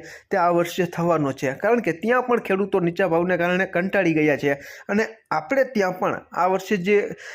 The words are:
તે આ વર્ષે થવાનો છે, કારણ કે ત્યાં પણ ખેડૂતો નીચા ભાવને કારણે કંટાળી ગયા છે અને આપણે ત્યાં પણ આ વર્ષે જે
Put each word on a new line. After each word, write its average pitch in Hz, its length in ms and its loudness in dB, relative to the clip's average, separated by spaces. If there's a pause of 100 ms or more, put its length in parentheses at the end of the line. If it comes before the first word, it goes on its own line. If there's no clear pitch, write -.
(320)
તે 196 60 0
આ 175 120 4
વર્ષે 170 360 0
થવાનો 170 460 0
છે, 135 220 -4
કારણ 220 260 0
કે 175 120 -2
ત્યાં 233 320 0
પણ 247 160 0
ખેડૂતો 196 400 0
નીચા 175 280 0
ભાવને 170 300 2
કારણે 180 280 2
કંટાળી 180 480 0
ગયા 151 240 2
છે 139 160 0 (360)
અને 214 180 0 (240)
આપણે 262 320 0
ત્યાં 190 360 -2
પણ 175 220 -2 (100)
આ 175 160 2
વર્ષે 190 300 0
જે 202 320 2 (260)